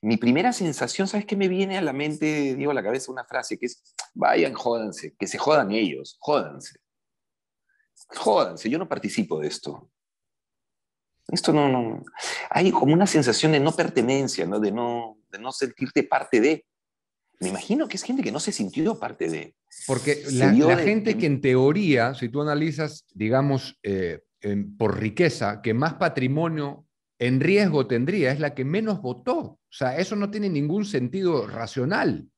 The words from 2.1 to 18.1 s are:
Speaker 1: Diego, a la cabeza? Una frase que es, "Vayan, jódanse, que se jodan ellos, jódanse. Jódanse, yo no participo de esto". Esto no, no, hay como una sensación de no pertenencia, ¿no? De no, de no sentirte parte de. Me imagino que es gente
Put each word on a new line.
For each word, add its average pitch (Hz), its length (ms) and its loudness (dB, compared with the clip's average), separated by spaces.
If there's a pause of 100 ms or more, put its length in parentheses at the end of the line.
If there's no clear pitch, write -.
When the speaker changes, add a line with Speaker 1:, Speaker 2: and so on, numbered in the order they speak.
Speaker 1:
Diego, 143 160 -2
a 139 40 0
la 117 80 -2
cabeza? 127 280 -4
Una 127 140 -10
frase 123 340 -6
que 123 80 -6
es, - 160 -10 (320)
"Vayan, 139 380 2
jódanse, 113 640 -6
que 101 100 -6
se - 100 -8
jodan 139 340 2
ellos, 82 480 -2
jódanse. 90 600 -4 (1300)
Jódanse, 113 600 0
yo 143 100 -2
no 180 80 -6
participo 98 520 -4
de 76 80 -4
esto". - 420 -10 (1400)
Esto - 240 2
no, 147 160 6
no, 117 340 0 (460)
hay 180 220 4
como 139 220 4
una 185 140 6
sensación 151 460 4
de 147 60 4
no 151 120 2
pertenencia, 131 760 0
¿no? 101 140 -2
De 104 140 2
no, 117 440 -4 (140)
de 98 80 -14
no 123 140 -10
sentirte 127 500 -2
parte 127 380 2
de. 151 240 2 (760)
Me 185 100 -2
imagino 233 380 -2
que 208 80 -10
es - 80 -8
gente 262 180 -4